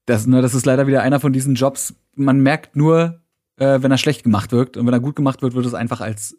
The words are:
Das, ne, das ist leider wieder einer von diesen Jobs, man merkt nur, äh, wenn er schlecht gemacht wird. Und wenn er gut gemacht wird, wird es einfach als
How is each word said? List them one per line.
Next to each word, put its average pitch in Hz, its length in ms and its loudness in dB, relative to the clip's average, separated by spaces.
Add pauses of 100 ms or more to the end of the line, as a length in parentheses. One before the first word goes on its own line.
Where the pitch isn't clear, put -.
Das, 110 160 0
ne, 127 160 4
das 127 140 0
ist 127 100 -2
leider 135 220 2
wieder 135 160 2
einer 135 160 0
von 139 120 0
diesen 131 220 -2
Jobs, 131 400 -2 (220)
man 139 240 2
merkt 143 360 0
nur, 165 460 0 (360)
äh, 135 260 2
wenn 135 80 2
er 131 80 0
schlecht - 240 -2
gemacht 104 280 0
wird. 123 240 0
Und 120 120 -2
wenn 123 60 2
er 123 60 2
gut 139 160 -4
gemacht 135 280 -2
wird, 123 100 -2
wird 123 140 -2
es 120 80 -6
einfach 117 260 -6
als 107 380 -8